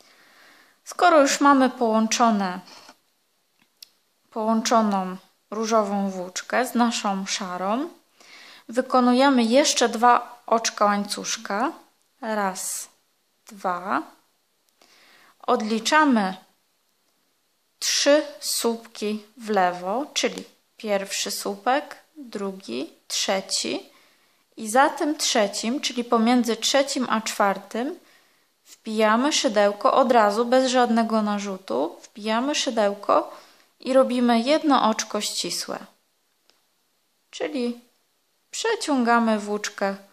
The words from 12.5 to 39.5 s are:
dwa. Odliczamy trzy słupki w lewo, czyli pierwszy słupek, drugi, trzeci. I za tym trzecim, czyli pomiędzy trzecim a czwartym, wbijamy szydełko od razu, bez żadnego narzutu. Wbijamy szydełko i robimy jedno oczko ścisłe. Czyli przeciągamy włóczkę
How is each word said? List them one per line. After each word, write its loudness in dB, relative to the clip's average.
dwa. -4
Odliczamy 2
trzy 2
słupki -6
w -10
lewo, 0
czyli -4
pierwszy -4
słupek, -4
drugi, -10
trzeci. -4
I -10
za 4
tym -4
trzecim, -2
czyli -4
pomiędzy 2
trzecim 0
a -2
czwartym, -4
wbijamy 0
szydełko 2
od 4
razu, 4
bez 4
żadnego 2
narzutu. -4
Wbijamy -4
szydełko 0
i -2
robimy 4
jedno 2
oczko -4
ścisłe. -8
Czyli -6
przeciągamy 0
włóczkę -4